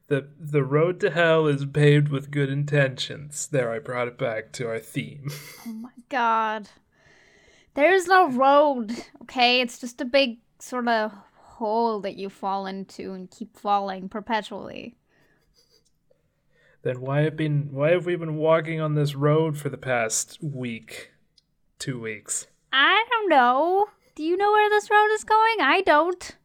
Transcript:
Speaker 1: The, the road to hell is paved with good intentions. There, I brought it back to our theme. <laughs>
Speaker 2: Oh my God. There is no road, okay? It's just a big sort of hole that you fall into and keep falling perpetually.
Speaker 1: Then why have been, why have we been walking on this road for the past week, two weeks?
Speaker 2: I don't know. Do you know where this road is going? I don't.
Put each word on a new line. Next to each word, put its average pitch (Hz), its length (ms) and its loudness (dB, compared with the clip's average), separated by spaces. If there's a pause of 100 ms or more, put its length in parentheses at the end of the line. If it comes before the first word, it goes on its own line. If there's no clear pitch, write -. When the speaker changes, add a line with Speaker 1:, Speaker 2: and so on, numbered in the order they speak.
Speaker 1:
The, 139 220 -2 (100)
the 147 240 -2
road 156 380 0
to 202 100 0
hell 160 360 2
is 143 180 0
paved 147 420 4
with 135 240 -4
good 143 180 -2
intentions. 143 960 -4
There, 127 240 -2
I 113 80 -6
brought 123 280 -6
it 120 100 -12
back 113 360 -6
to 120 140 -8
our 113 120 -6
theme. - 560 -10
<laughs> - 320 -18
Speaker 2:
Oh 226 60 -12
my 226 160 -14 (180)
God. 220 640 -2 (1040)
There 302 200 4
is 370 140 2
no 370 220 6
road, 269 640 4 (300)
okay? 247 360 2
It's 247 180 -4
just 247 220 -14
a 294 60 -4
big 247 320 2 (220)
sort 247 280 -6
of 214 240 0 (240)
hole 226 640 -4
that 190 160 -8
you 196 140 -10
fall 196 360 -6
into 190 460 -12
and 185 180 -14
keep - 280 -16
falling 196 500 -2
perpetually. - 880 -8 (1900)
Speaker 1:
Then 127 180 -4
why 139 220 0
have 156 120 0
been, 151 380 0
why 143 180 0
have 180 140 2
we 175 100 -2
been 160 220 -6
walking 160 420 2
on 156 160 -2
this 147 180 0
road 147 440 2
for 147 100 -8
the 123 100 -6
past 117 640 -4
week, 127 680 -10 (680)
two 123 200 -8
weeks? 110 480 -8 (240)
Speaker 2:
I 339 400 2
don't 440 180 0
know. 311 580 4 (280)
Do 302 80 -10
you 339 140 0
know 403 140 2
where 427 180 4
this 415 200 0
road 415 220 4
is 427 140 -2
going? 440 340 2
I 330 260 2
don't. 339 600 2